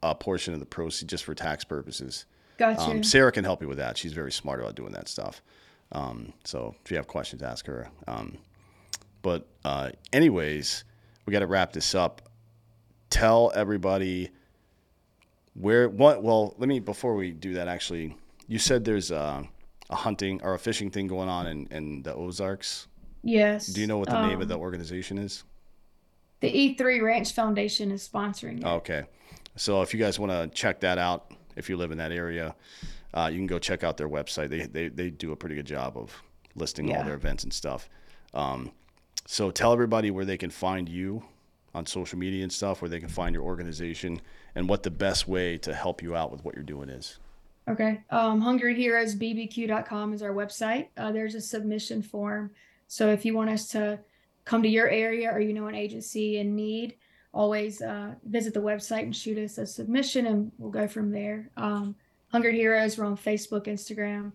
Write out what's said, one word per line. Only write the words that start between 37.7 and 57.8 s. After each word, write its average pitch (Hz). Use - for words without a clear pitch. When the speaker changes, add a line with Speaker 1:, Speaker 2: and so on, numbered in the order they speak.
Speaker 1:
Um, 67
so 101
tell 117
everybody 113
where 95
they 95
can 87
find 92
you 95
on 80
social 90
media 95
and 90
stuff, 98
where 90
they 85
can 82
find 85
your 80
organization, 85
and 90
what 98
the 95
best 92
way 90
to 78
help -
you 85
out 80
with 69
what -
you're 69
doing 71
is. -
Speaker 2:
Okay. 220
Um, 220
Hungry 240
Heroes 233
B 226
B 220
Q 233
dot 220
com 208
is 208
our 202
website. 220
Uh, 220
there's 220
a 220
submission 214
form. 208
So -
if 208
you 226
want 220
us 214
to 208
come 233
to 220
your 220
area 226
or 214
you 214
know 214
an 214
agency 214
in 208
need, 220
always, 208